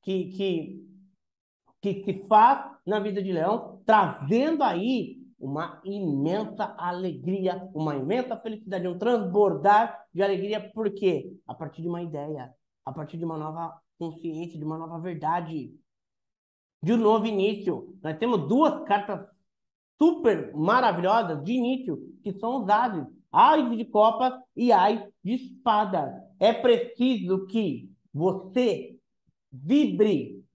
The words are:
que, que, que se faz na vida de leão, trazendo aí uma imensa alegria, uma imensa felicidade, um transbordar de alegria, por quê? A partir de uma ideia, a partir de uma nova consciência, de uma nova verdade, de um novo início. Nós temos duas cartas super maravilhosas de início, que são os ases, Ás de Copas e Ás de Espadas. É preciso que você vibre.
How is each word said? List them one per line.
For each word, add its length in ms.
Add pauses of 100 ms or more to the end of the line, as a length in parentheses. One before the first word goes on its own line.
que, 300
que, 560 (920)
que 220
se 240
faz 380 (200)
na 140
vida 220
de 100
leão, 540
trazendo 760
aí 580 (180)
uma 440
imensa 960
alegria, 960
uma 220
imensa 420
felicidade, 500
um 120
transbordar 1120
de 80
alegria, 500
por 200
quê? 440 (120)
A 80
partir 260
de 60
uma 160
ideia, 500 (320)
a 60
partir 260
de 80
uma 120
nova 380 (220)
consciência, 600
de 40
uma 140
nova 220
verdade, 760 (1080)
de 100
um 40
novo 280
início. 760
Nós 160
temos 280
duas 360
cartas 440 (680)
super 580
maravilhosas 880
de 100
início, 440 (260)
que 100
são 280
os 80
ases, 380 (240)
Ás 460
de 80
Copas 480 (220)
e 160
Ás 320 (200)
de 100
Espadas. 800 (260)
É 140
preciso 960
que 420 (240)
você 840 (560)
vibre. 1040